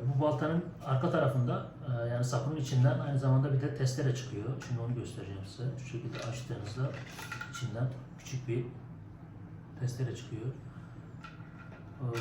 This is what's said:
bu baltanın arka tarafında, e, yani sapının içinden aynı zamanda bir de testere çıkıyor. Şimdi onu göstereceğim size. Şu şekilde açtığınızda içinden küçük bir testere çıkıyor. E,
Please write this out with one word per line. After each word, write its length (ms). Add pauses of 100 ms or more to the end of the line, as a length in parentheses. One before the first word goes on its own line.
bu 140
baltanın 440 (200)
arka 240
tarafında, 580 (200)
e, 200
yani 160
sapının 320
içinden 440
aynı 200
zamanda 340
bir 80
de 140
testere 400
çıkıyor. 300 (220)
Şimdi 140
onu 140
göstereceğim 500
size. 180 (160)
Şu 60
şekilde 320
açtığınızda 720 (640)
içinden 360 (320)
küçük 280
bir 180 (1120)
testere 360
çıkıyor. 300 (1600)
E, 20 (180)